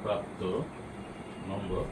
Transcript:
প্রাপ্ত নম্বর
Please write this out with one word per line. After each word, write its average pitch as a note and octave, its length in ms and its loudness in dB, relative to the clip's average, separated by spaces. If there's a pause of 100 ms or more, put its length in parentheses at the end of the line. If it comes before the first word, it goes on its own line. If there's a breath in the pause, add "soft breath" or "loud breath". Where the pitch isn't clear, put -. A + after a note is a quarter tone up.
প্রাপ্ত G2+ 400 2 (1040)
নম্বর F#2+ 440 2